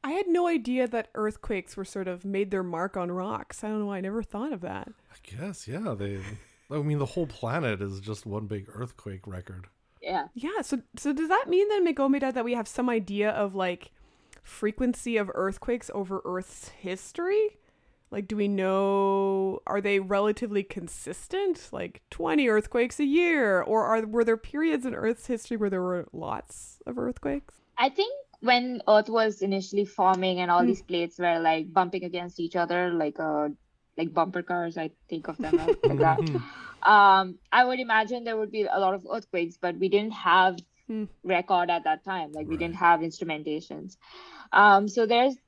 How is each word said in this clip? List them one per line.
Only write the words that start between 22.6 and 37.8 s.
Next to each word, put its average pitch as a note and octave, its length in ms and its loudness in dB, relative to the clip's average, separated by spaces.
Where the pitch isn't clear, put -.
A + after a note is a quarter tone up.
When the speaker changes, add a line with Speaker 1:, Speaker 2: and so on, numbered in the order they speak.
Speaker 1:
a D4 60 2
year? C#4+ 560 4
Or A3 240 2
are, A3+ 200 2
were A3+ 180 2
there A3+ 120 4
periods D4 500 -2
in A#3+ 100 -4
Earth's A3+ 320 -2
history A#3 300 -4
where G#3 120 0
there F#3 120 0
were F3+ 300 -2
lots - 760 -10
of B3 100 -6
earthquakes? C#4 560 -4
Speaker 3:
I B3 120 4
think G4 220 -2
when B3 460 2
Earth G#3+ 220 6
was A3 320 2
initially G3 440 0
forming F#3 540 2
and F3+ 100 -2
all F3 120 6
Speaker 1:
Hmm. F3+ 60 6
Speaker 3:
these A3 140 2
plates E3+ 380 -4
were, E3+ 200 2
like, D#3+ 320 2
bumping F3+ 320 2
against F3 360 -8
each E3+ 160 -6
other, F3 360 0
like, D#3 280 -2
uh, D3+ 300 0
like D#3+ 160 -4
bumper F3 280 0
cars, F3 360 -4
I D#3+ 140 -6
think - 180 -8
of D#3 100 -10
them C4 220 0
as F#4 240 2
like C#3 160 2
that. D#3+ 200 4
Speaker 2:
Mm-hmm. - 720 -2
Speaker 3:
Um, F#3+ 480 8
I A#3+ 120 6
would B3+ 160 2
imagine A3+ 440 0